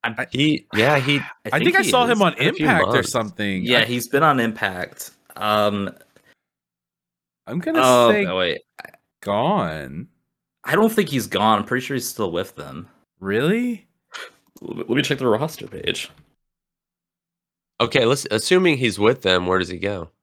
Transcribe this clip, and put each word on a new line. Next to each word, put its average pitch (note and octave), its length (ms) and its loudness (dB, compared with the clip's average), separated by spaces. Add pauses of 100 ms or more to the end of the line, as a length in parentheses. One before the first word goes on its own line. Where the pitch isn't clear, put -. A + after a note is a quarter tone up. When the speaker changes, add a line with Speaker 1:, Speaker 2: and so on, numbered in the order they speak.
Speaker 1:
I'm A#2 120 -4
Speaker 2:
I B2+ 140 -6
Speaker 3:
He, D3 440 0
yeah, C3+ 240 4
he C#3 220 0 (320)
Speaker 2:
I C#3+ 60 0
think F4 180 2
I F#4+ 60 2
Speaker 1:
he G3 80 0
Speaker 2:
saw B3 160 4
him A#3 120 2
Speaker 1:
is. - 40 2
Speaker 2:
on E3+ 140 2
Speaker 3:
Been D3+ 120 0
a B3+ 40 0
few D#3 140 0
Speaker 2:
Impact F3+ 200 4
or G#2+ 80 -2
Speaker 3:
months. B2+ 160 0
Speaker 2:
something. G2+ 540 -4
Speaker 1:
Yeah, A#2+ 160 4
Speaker 2:
I A2 40 4
Speaker 1:
he's A#2+ 240 -4
been C#3+ 140 2
on C#3+ 180 4
Impact. G#2+ 720 -4 (260)
Um, G#2 540 0 (1600)
Speaker 2:
I'm B2+ 120 -6
gonna D#4 240 -2
Speaker 1:
oh, B2 300 6
Speaker 2:
say G#2 120 2
Speaker 1:
no, F#2 120 -4
wait. F2+ 240 -2 (600)
Speaker 2:
gone. G2+ 880 -2 (560)
Speaker 1:
I C#3+ 120 -2
don't A3 160 4
think G#3 160 0
he's B2+ 180 -2
gone. G#2 320 2
I'm G#2 60 -2
pretty B2+ 200 -4
sure C#3+ 120 -8
he's A#2+ 120 -6
still G2 220 -4
with E2+ 240 -6
them. G2+ 340 -14 (300)
Speaker 2:
Really? F#3 680 -2 (760)
Speaker 1:
Let - 280 -10
me C3+ 140 0
check C#3 160 -2
the B2+ 80 -2
roster A#2+ 400 -2
page. - 440 -8 (1700)
Speaker 3:
Okay, A#2+ 240 2
let's, C3+ 260 0
assuming F3 460 2
he's A#2 220 -2
with A2+ 240 2
them, F#2 240 2
where F#2 120 2
does F2 120 -2
he F2+ 80 -10
go? F#2 320 -6 (120)